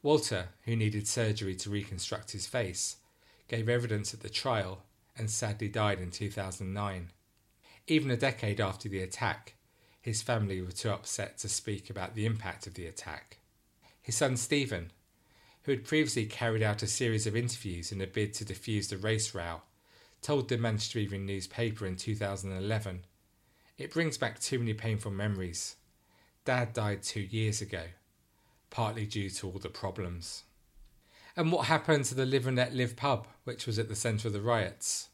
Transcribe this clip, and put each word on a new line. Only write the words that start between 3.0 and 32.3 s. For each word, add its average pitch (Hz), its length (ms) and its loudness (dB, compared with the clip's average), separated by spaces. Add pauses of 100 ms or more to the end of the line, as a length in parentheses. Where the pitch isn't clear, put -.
gave 113 200 0
evidence 117 460 2
at 113 80 -14
the 110 80 -8
trial 95 560 0 (320)
and 110 140 0
sadly 107 360 0
died 101 320 2
in 90 120 -4
two 101 180 -4
thousand 95 440 -4
nine. 95 380 -4 (760)
Even 135 240 4
a 120 60 4
decade 110 440 2
after 98 260 0
the 98 140 -2
attack, - 540 -2 (440)
his 110 220 -2
family 104 400 2
were 90 100 -6
too 104 200 -2
upset - 480 -4
to 104 100 -6
speak - 400 -4
about 98 240 -6
the 110 140 0
impact 107 400 -2
of 92 80 -12
the 87 100 -8
attack. - 540 -12 (600)
His - 160 -4
son 131 220 4
Stephen, 101 540 0 (720)
who 143 80 0
had 117 140 0
previously 131 420 2
carried 113 340 2
out 104 220 2
a 104 40 0
series 110 380 2
of 107 100 0
interviews 104 560 -2
in 98 80 -4
a 95 80 -2
bid 104 280 0
to 107 100 -6
defuse 98 440 -2
the 101 80 -4
race 107 360 0
row, 85 300 -4 (580)
told 143 260 2
the 123 100 2
Manchester 110 420 0
Evening 98 260 -2
newspaper 104 600 -2
in 92 120 -2
two 107 180 -2
thousand 98 360 -2
eleven, 95 540 -2 (720)
"It 143 140 -8
brings 160 260 0
back 113 220 -2
too 131 200 0
many 113 140 2
painful 107 380 0
memories. 95 640 -2 (680)
Dad 123 280 2
died 104 300 0
two - 180 -4
years 107 400 0
ago, 92 260 -6 (840)
partly 110 360 -2
due 104 240 -2
to 95 180 -6
all 92 120 -6
the - 100 -6
problems." 90 720 -6 (920)
And 165 160 4
what 143 160 4
happened 151 380 6
to 127 100 -2
the 131 100 4
Live 131 200 2